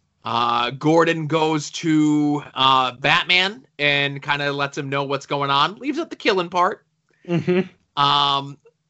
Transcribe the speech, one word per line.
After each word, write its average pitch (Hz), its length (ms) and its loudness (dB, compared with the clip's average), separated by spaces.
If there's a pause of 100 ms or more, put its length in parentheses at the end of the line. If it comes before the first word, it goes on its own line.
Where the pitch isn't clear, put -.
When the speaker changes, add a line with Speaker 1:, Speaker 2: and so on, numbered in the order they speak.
(240)
Speaker 1:
Uh, 120 480 0
Gordon 160 540 2
goes 156 440 -2
to, 151 720 2 (100)
uh, 131 400 4
Batman 180 760 0 (120)
and 143 420 0
kinda 143 320 -2
lets 139 240 -4
him 139 140 -6
know 139 140 -2
what's 135 220 -4
going 139 220 -4
on. 147 280 2
Leaves 269 220 -6
out 320 120 -6
the - 60 -16
killing 185 340 0
part. 180 340 -2 (420)
Speaker 2:
Mm-hmm. 180 340 0 (420)
Speaker 1:
Um, 143 560 0 (320)